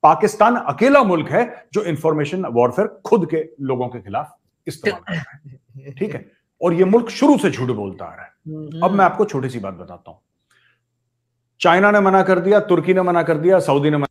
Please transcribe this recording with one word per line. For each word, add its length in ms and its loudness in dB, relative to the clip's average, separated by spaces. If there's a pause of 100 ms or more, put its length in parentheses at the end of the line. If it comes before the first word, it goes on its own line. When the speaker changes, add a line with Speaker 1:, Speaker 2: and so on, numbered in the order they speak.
Speaker 1:
पाकिस्तान 540 4
अकेला 460 0
मुल्क 280 -2
है 420 -4
जो 100 -4
इन्फॉर्मेशन 640 -4
वॉरफेयर 440 0
खुद 420 -2
के 200 -6 (100)
लोगों 280 -4
के 120 -14
खिलाफ 360 -10 (300)
इस्तेमाल 340 -6
करता 500 -12 (300)
है, 100 -20
Speaker 2:
<laughs> 80 -20
Speaker 1:
ठीक 160 -6
है? 180 -14 (300)
और 120 0
ये 100 4
मुल्क 240 4
शुरू 300 4
से 120 0
झूठ 200 -4
बोलता 340 -8
आ 100 -16
रहा 100 -20
है। 80 -20 (160)
Speaker 2:
हम्म। 360 -8
Speaker 1:
अब 60 2
मैं 140 2
आपको 200 0
छोटी 240 -6
सी 100 -10
बात 160 -10
बताता 360 -20
हूँ। 80 -20 (1400)
चाइना 300 4
ने 100 4
मना 220 4
कर 160 2
दिया, 220 2
तुर्की 340 0
ने 80 2
मना 200 0
कर 160 -2
दिया, 200 4
सऊदी 320 0
ने 60 0
मना 140 -2